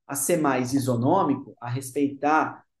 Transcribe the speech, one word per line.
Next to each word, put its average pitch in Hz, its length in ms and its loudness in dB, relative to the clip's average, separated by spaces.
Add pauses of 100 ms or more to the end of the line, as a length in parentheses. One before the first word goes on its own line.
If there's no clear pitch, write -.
a 139 100 -8
ser 170 220 0
mais 127 360 0
isonômico, 135 840 2
a 120 100 -10
respeitar 143 960 -2 (160)